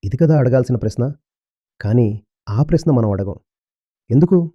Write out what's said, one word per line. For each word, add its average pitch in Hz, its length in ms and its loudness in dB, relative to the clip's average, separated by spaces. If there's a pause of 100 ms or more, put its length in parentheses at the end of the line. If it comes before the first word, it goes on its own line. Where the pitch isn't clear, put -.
ఇది 101 140 -8
కదా 156 200 4
అడగాల్సిన 127 380 2
ప్రశ్న. 120 380 -4 (680)
కానీ 107 420 0 (260)
ఆ 107 140 0
ప్రశ్న 156 280 0
మనం 113 200 0
అడగం. 98 240 -6 (760)
ఎందుకు? 170 440 2